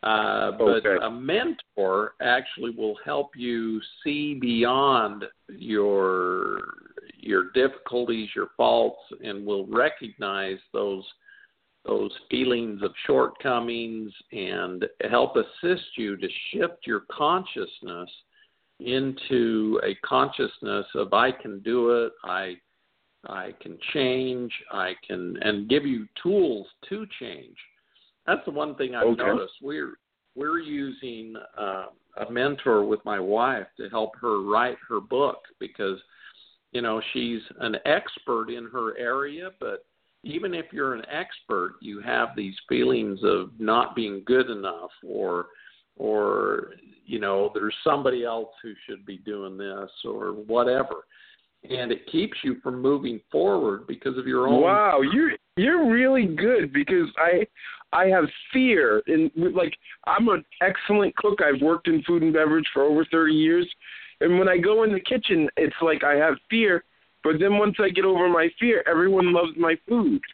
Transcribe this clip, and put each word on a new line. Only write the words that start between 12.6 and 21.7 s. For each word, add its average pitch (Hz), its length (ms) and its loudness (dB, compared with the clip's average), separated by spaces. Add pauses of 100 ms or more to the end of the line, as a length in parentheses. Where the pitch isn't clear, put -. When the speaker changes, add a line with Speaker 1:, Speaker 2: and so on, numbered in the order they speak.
Speaker 1:
of 98 100 -4 (140)
shortcomings 117 1040 -2 (200)
and 92 540 -6 (240)
help 120 260 2
assist - 600 -2
you 104 200 -6
to 92 120 -6 (220)
shift 170 360 -6
your 104 140 -2 (100)
consciousness 123 1000 -4 (680)
into 120 1040 0
a 98 100 -2 (120)
consciousness 113 880 -2
of, 98 200 -2
"I 120 160 4
can 107 300 -12
do 117 300 2 (140)